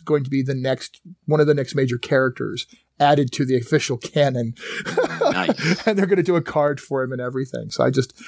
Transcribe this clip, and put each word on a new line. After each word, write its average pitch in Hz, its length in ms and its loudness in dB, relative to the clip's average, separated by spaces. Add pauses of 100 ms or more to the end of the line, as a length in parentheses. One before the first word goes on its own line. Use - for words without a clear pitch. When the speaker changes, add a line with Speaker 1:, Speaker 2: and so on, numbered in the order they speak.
Speaker 1:
going 151 220 0
to 131 80 -6
be 135 100 0
the 135 140 -2
next, 131 440 -4 (280)
one 151 120 2
of 151 60 6
the 147 80 6
next 139 220 -4
major 123 240 0
characters 127 640 -2 (360)
added 143 300 4
to 139 140 -2
the 131 100 2
official 135 420 0
canon. 123 580 0 (300)
<laughs> - 100 -8 (340)
Speaker 2:
Nice. - 560 0
Speaker 1:
And 214 120 2
they're 190 100 2
gonna 180 160 4
do 180 140 2
a 160 40 0
card 147 400 0
for 135 220 -2
him 127 80 -6
and 123 100 -6
everything. 123 480 -6
So 127 140 0
I 131 80 4
just, 135 360 -2